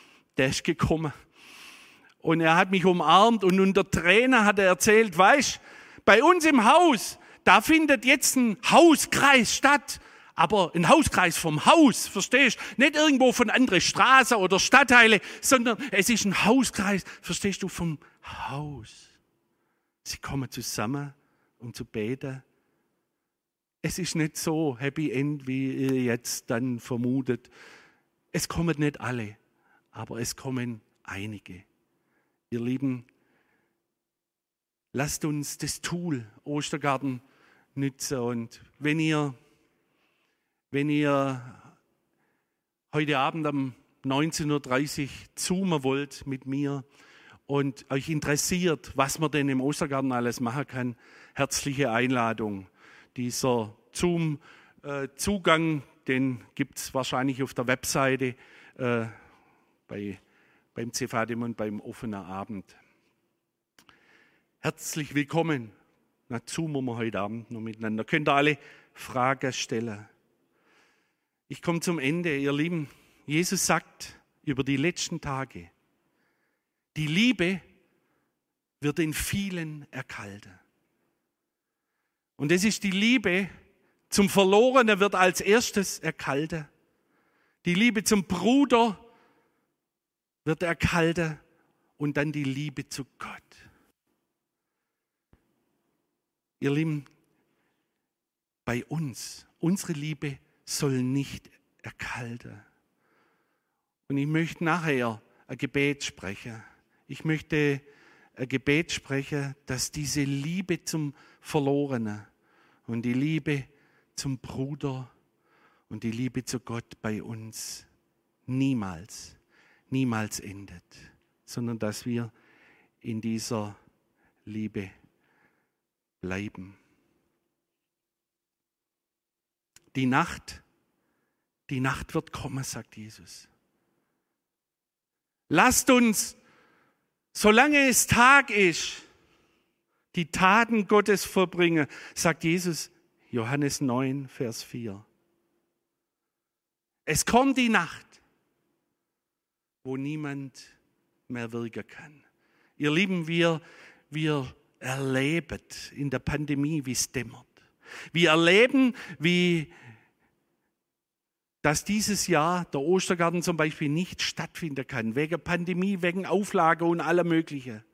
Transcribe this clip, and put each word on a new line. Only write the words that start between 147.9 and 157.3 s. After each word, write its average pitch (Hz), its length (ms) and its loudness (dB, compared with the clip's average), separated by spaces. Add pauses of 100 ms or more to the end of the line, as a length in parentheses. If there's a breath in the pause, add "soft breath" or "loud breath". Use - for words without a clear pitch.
wo 131 140 -8
niemand 139 640 -10 (640)
mehr 120 240 -8
wirken 117 340 -10
kann. 151 380 -20 (540)
Ihr 147 160 -2
Lieben, 180 340 0
wir, 165 340 0 (480 loud breath)
wir 151 460 -4 (240)
erleben 135 800 -4 (380)
in 143 140 -6
der 127 100 -4
Pandemie, 143 640 -4
wie 127 60 -6
es - 180 -4
dämmert. 117 340 -10 (680 loud breath)